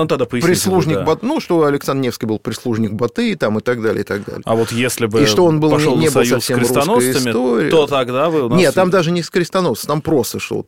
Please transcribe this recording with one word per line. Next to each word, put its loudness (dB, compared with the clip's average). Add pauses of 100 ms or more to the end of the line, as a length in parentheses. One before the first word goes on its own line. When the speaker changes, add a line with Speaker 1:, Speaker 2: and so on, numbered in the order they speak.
Speaker 1:
надо 0
пояснить 0
Speaker 2:
прислужник 0
Speaker 1:
тогда. 0
Speaker 2:
Бат-, -2
ну, -2
что 0
Александр -2
Невский -4
был -2
прислужник -4
Батыя, -2
там, -2
и -2
так -2
далее, 0
и -4
так -6
далее. -10
Speaker 1:
А 0
вот 0
если -2
бы 2
Speaker 2:
И 4
что 4
он 2
был 2
Speaker 1:
пошел 2
Speaker 2:
не, 2
Speaker 1:
на 2
Speaker 2:
не 4
был 2
Speaker 1:
союз 2
с 0
Speaker 2:
совсем 0
русской 0
Speaker 1:
крестоносцами, 2
Speaker 2:
историей. 0
Speaker 1:
то 4
тогда 0
бы 0
у -2
нас 2
Speaker 2:
Нет, 4
там 4
даже 2
не -2
с -10
крестоносцем, -2
там -2
просто 0
шел -6